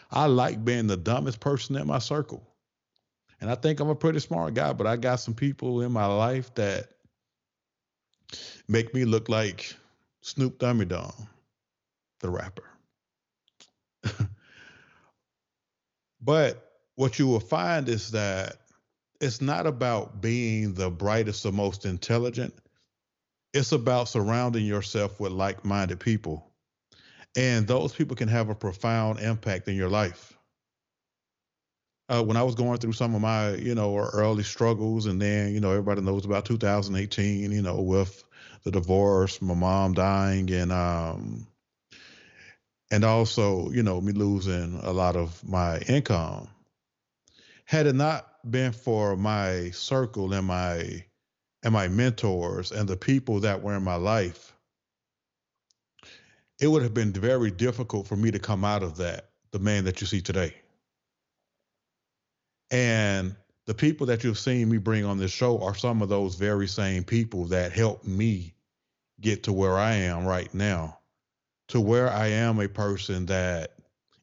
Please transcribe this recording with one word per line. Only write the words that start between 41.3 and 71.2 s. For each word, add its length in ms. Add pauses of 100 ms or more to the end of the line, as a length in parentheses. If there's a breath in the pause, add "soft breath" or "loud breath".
and 120
also, 640
you 140
know, 160
me 120
losing 720
a 100
lot 220
of 340
my 340
income. 640 (1160 soft breath)
Had 220
it 80
not 320 (240)
been 220
for 420
my 560
circle 640
and 160
my, 560 (580)
and 100
my 140
mentors 840
and 160
the 80
people 420
that 240
were 140
in 80
my 100
life, 580 (2000 loud breath)
it 60
would 160
have 100
been 200
very 400
difficult 560
for 80
me 160
to 80
come 240
out 180
of 140
that, 340 (220)
the 80
man 240
that 160
you 80
see 120
today. 360 (2250)
And 640 (300)
the 80
people 320
that 180
you've 140
seen 300
me 100
bring 260
on 140
this 120
show 320
are 140
some 260
of 60
those 260
very 320
same 380
people 420
that 260
helped 320
me 500 (680)
get 240
to 80
where 240
I 180
am 300
right 300
now, 440 (680)